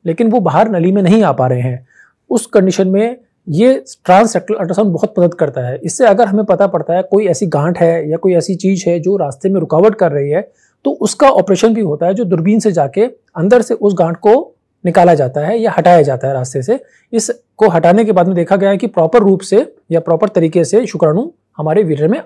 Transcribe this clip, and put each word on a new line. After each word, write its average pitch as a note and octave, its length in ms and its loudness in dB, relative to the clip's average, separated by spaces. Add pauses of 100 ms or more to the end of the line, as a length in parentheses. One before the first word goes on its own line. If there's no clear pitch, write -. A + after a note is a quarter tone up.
लेकिन G#3 240 -2
वो A#3 100 0
बाहर F3 280 0
नली F#3 240 0
में G3+ 100 0
नहीं G3+ 200 4
आ D#3+ 100 2
पा B2+ 140 -2
रहे B2+ 140 -2
हैं। B2+ 260 -6 (440)
उस A#3 160 -2
कंडीशन F#3+ 420 0
में A3 280 -2 (320)
ये A#3+ 360 2 (200)
ट्रांसरेक्टल G3+ 500 2
अल्ट्रासाउंड F#3+ 380 -2
बहुत D#3+ 260 -4
मदद F3 160 2
करता C#3+ 260 -4
है। B2 240 -6
इससे A#3+ 220 -2
अगर G#3 200 2
हमें G3+ 180 -2
पता G3 220 0
पड़ता E3+ 280 -4
है F#3 80 0
कोई G3+ 240 0
ऐसी F3+ 200 -2
गांठ D#3 320 -2
है E3 320 0
या D#3+ 60 -4
कोई F3+ 180 0
ऐसी E3+ 200 -2
चीज़ F#3+ 340 -2
है E3+ 120 -2
जो F#3 160 -2
रास्ते D3+ 320 -4
में F#3+ 120 -2
रुकावट E3+ 340 2
कर F3 180 0
रही C#3+ 180 -4
है F3 220 -4 (320)
तो C#4 60 -2
उसका C#4 380 0
ऑपरेशन G#3 460 2
भी A3+ 60 -2
होता D#3+ 260 -2
है, F#3+ 80 0
जो A3+ 100 -2
दूरबीन F3+ 340 0
से G#3+ 140 0
जाके D#3 280 -2 (360)
अंदर G#3 260 2
से B3 120 -4
उस G#3 240 -2
गांठ E3+ 180 0
को B3 380 0 (300)
निकाला F3 300 4
जाता C#3+ 260 -2
है G3 180 -2
या A3 200 -2
हटाया F3 240 4
जाता C3+ 260 -2
है C#3 60 -2
रास्ते C3 280 -6
से। A3+ 180 -4 (320)
इसको - 560 -2
हटाने E3+ 360 2
के G#3 80 0
बाद F3 140 2
में F#3 100 -2
देखा F3 200 0
गया G3 140 0
है G3+ 60 0
कि G#3+ 100 -4
प्रॉपर E3+ 320 2
रूप G3 220 2
से G#3 340 -2 (160)
या E3 100 0
प्रॉपर E3+ 280 0
तरीके E3 360 0
से A3 220 0
शुक्राणु E3+ 440 -2 (260)
हमारे D#3 260 -2
वीर्य D#3 260 -2
में A3 180 -2